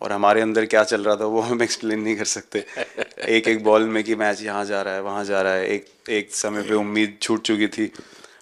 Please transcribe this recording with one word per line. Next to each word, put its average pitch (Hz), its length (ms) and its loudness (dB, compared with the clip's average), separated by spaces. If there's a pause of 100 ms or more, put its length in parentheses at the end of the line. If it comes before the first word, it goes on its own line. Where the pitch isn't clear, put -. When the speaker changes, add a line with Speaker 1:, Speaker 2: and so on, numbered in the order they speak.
Speaker 1:
और 107 100 -4
हमारे 104 300 4
अंदर 110 240 2
क्या 110 180 6
चल 107 200 0
रहा 104 120 2
था 107 100 -2
वो 110 160 0
हम 120 220 0
एक्सप्लेन 110 360 -2
नहीं 110 160 -2
कर 104 100 -4
सकते। - 400 -6 (300)
Speaker 2:
<laughs> - 340 -6
Speaker 1:
एक 113 180 4
एक 110 160 2
बॉल 107 200 6
में 110 200 0
कि 110 120 -2
मैच 104 260 0
यहाँ 101 240 -4
जा 98 160 -2
रहा 98 120 -4
है, 95 80 -4
वहाँ 101 240 -6
जा 98 160 0
रहा 95 120 2
है। 95 140 0
एक, - 420 -6
एक 107 260 -2
समय 104 260 -4
पे 101 120 -2
उम्मीद 104 480 0
छूट 110 200 0
चुकी 107 260 0
थी, 107 240 -4 (500)